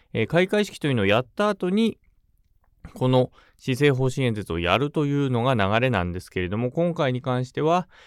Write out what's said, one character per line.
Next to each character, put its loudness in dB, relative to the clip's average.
え -2
ー、 0
開 2
会 0
式 -8
と -6
い 0
う 2
の 2
を 2
や 4
っ -16
た -2
後 -4
に、 0
こ -2
の 2
施 -6
政 2
方 0
針 -2
演 -2
説 -6
を -2
や 2
る -2
と -2
い -2
う 0
の 0
が 0
流 2
れ 2
な 0
ん -4
で -8
す -16
け -4
れ -4
ど -4
も、 -4
今 -2
回 -2
に -6
関 -2
し -14
て -6
は、 0